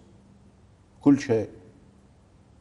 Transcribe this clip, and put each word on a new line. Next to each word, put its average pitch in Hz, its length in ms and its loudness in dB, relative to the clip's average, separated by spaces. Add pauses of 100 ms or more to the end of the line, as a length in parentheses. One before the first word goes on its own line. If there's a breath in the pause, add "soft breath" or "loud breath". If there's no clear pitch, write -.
(1000)
كل 143 200 2
شيء 110 280 -4 (1120)